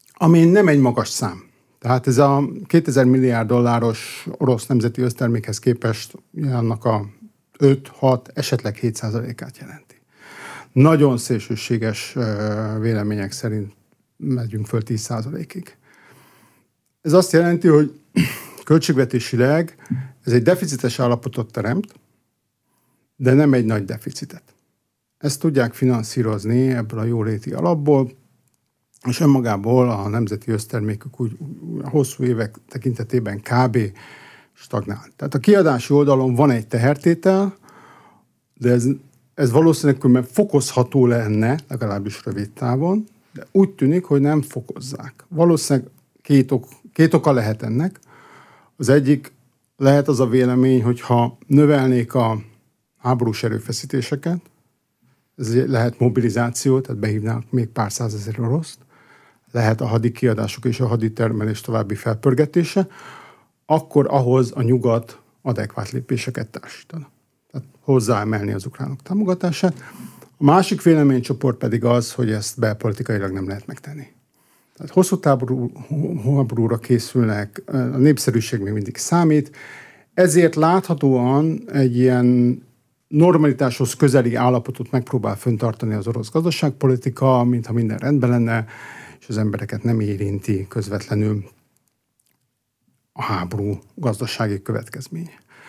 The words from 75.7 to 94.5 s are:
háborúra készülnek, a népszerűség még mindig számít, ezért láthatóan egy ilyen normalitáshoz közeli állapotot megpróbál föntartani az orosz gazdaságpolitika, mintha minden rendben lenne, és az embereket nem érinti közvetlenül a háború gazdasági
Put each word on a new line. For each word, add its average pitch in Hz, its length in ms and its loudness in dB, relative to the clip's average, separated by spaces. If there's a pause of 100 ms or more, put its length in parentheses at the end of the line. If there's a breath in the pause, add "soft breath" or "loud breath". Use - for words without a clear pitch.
háborúra 117 540 0
készülnek, 110 880 -2
a 131 320 -4
népszerűség 127 640 2
még 98 140 -4
mindig 101 240 -6
számít, 156 540 2 (640 loud breath)
ezért 170 420 4
láthatóan 151 1160 2
egy 127 260 2
ilyen 123 640 4 (460)
normalitáshoz 147 880 2
közeli 123 420 2
állapotot 123 560 -2
megpróbál 117 440 -4
föntartani 113 580 -4
az 104 140 -4
orosz 113 240 -6
gazdaságpolitika, 131 1120 0
mintha 120 300 -2
minden 113 240 -2
rendben 131 320 0
lenne, 117 360 0 (540 loud breath)
és - 80 -20
az 107 100 -6
embereket 110 460 -4
nem 117 160 0
érinti 101 680 -4
közvetlenül 104 760 -4 (1700)
a - 80 -12
háború 101 580 -6 (160)
gazdasági 113 640 -4